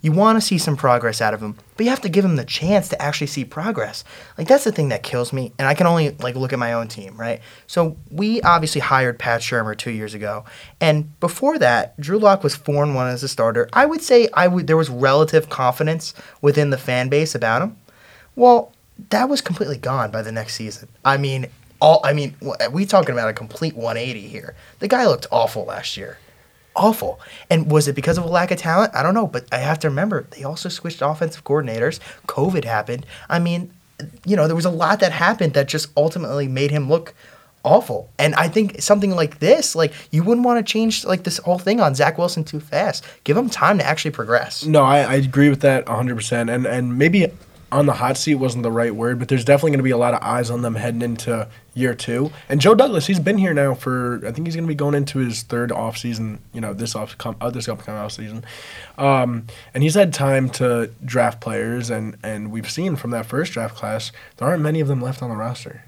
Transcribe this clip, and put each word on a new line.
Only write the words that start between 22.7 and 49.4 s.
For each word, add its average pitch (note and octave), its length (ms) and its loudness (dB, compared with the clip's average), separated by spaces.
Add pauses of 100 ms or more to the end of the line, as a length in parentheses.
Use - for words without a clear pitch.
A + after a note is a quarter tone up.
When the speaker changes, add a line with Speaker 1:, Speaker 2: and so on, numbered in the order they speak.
Speaker 1:
we F3+ 140 -2
talking F#3 280 2
about A#2 160 -2
a A2 40 -4
complete A#2 440 -8
one A2+ 180 -4
eighty A2+ 320 -8
here. - 260 -14 (260)
The G3+ 100 -4
guy B3 160 2
looked C#3+ 260 2
awful A#2 320 0
last - 320 -10
year. - 220 -14 (580)
Awful. - 440 0 (320)
And D#3+ 180 2
was D3+ 180 4
it C#3 60 -2
because D3+ 240 0
of F3+ 60 -2
a E3+ 40 -4
lack F3 220 0
of F3+ 80 0
talent? F3+ 380 2
I C#3 80 0
don't F3 100 2
know, G#3+ 140 0
but D#3+ 240 -8
I B2 60 -2
have C#3+ 220 -2
to D#3 100 0
remember, D#3+ 420 -2
they - 120 -16
also D#3 260 -8
switched E3+ 340 -8
offensive D3+ 400 -4
coordinators. C#3 560 -2 (280)
covid E3+ 360 0
happened. A#2 420 -4 (240)
I E3 80 0
mean, E3+ 340 -2 (540)
you G3 100 2
know, D#3 120 4
there D#3+ 80 2
was E3 100 0
a F3+ 60 2
lot E3+ 300 0
that F3+ 100 4
happened E3+ 420 0
that C#3 140 2
just - 280 -6
ultimately D3 520 -2
made C3+ 240 0
him D3 180 -2
look D#3+ 240 0 (500)
awful. D3 540 2
And D3+ 160 2
I F3 140 2
think G3+ 340 0
something G3+ 340 2
like D#3+ 220 -2
this, C4 380 4
like, D#3+ 180 2 (160)
you D#3+ 140 2
wouldn't A#3+ 240 4
wanna A#3+ 160 2
change, A3 420 -2
like, F#3 200 0
this E3+ 120 -4
whole F3+ 220 0
thing G3+ 200 0
on D#3 140 4
Zach D#3 240 2
Wilson F3 260 -2
too D3+ 160 -8
fast. - 440 -4 (200)
Give D3 140 2
him B3 140 0
time F#3+ 260 2
to C#3+ 80 0
actually D#3 260 -2
progress. A#2+ 540 -2
Speaker 2:
No, D3+ 180 6
I, C#3 180 6
I B2+ 120 0
agree C#3 360 4
with C3+ 120 2
that C#3 260 4
a - 80 -4
hundred B2 200 -2
percent. A#2 340 -2
And, B2 160 -2
and B2 320 -2
maybe E3+ 300 4 (440)
on D3 160 4
the C3 60 2
hot B2 240 0
seat D3+ 180 0
wasn't B2+ 280 -2
the A#2 80 -2
right A#2 220 0
word, A#2 260 -2
but B2 80 -4
there's B2 180 0